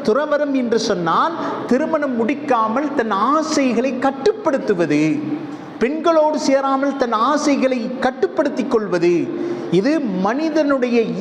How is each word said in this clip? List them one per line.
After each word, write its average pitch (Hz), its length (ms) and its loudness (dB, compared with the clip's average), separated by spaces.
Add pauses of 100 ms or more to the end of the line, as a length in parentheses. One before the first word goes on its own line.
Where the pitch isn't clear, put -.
துறவரம் 294 480 0
என்று 240 280 0
சொன்னால், 196 540 0 (340)
திருமணம் 277 600 0
முடிக்காமல் 247 680 0
தன் 226 160 0
ஆசைகளை 262 880 0
கட்டுப்படுத்துவது, 185 1200 0 (600)
பெண்களோடு 302 600 2
சேராமல் 269 580 0
தன் 240 160 -2
ஆசைகளை 254 840 0
கட்டுப்படுத்திக் 285 720 -2
கொள்வது, 175 560 2 (440)
இது 254 280 2
மனிதனுடைய 247 1040 0 (180)